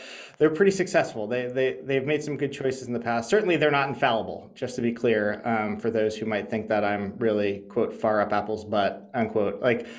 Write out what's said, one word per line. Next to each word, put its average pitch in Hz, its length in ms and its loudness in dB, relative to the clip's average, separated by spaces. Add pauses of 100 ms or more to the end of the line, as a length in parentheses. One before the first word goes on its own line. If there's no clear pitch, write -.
(380)
they're 151 120 6
pretty 196 220 4
successful. 170 560 0
They, 123 200 -2
they, 131 360 0
they've 135 220 0
made 147 180 0
some 147 140 -4
good 139 140 -2
choices 127 360 -4
in 120 60 -4
the 120 60 -2
past. 117 300 -2
Certainly, 180 280 4
they're 151 140 4
not 139 160 2
infallible, 113 680 0
just - 220 -6
to 127 60 -4
be 117 100 2
clear, 107 540 2
um, 107 320 -2
for 113 120 -2
those 110 280 0
who 107 80 -6
might 104 240 -2
think 110 180 -4
that 104 160 2
I'm 101 340 -2
really, 104 420 0 (100)
quote, - 240 0
"far 107 280 2
up 101 120 0
Apple's 104 320 -2
butt," 101 480 0
unquote. 107 480 0
Like, 117 260 2 (100)